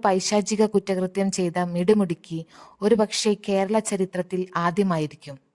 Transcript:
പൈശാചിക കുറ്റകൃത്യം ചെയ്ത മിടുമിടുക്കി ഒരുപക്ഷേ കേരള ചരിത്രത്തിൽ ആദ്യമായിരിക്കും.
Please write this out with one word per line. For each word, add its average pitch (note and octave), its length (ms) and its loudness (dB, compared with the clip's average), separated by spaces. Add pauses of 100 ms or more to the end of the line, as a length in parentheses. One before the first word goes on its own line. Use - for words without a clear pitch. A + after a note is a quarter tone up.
പൈശാചിക G#3 600 2
കുറ്റകൃത്യം F#3+ 680 -2
ചെയ്ത F3+ 280 -2
മിടുമിടുക്കി F3 880 0 (360)
ഒരുപക്ഷേ G#3+ 520 2
കേരള G3 460 0
ചരിത്രത്തിൽ F#3 760 -4
ആദ്യമായിരിക്കും. E3 840 -2 (160)